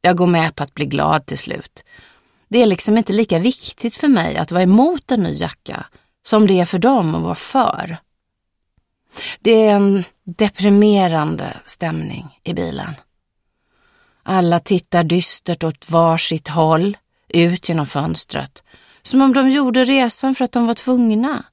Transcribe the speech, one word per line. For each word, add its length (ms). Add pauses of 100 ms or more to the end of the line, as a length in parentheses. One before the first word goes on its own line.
Jag 160
går 100
med 300
på 60
att 120
bli 120
glad 400
till 120
slut. 460 (640)
Det 140
är 40
liksom 320
inte 140
lika 260
viktigt 580
för 120
mig 280
att 160
vara 100
emot 480
en 120
ny 120
jacka 520 (360)
som 240
det 140
är 40
för 140
dem 360
att 80
vara 120
för. 640 (1400)
Det 100
är 240
en 300 (200)
deprimerande 1300 (100)
stämning 760
i 120
bilen. 400 (1300)
Alla 380
tittar 440
dystert 600
åt 260
varsitt 580
håll, 480 (320)
ut 400
genom 180
fönstret, 760 (400)
som 200
om 100
de 180
gjorde 340
resan 500
för 100
att 80
de 140
var 80
tvungna. 800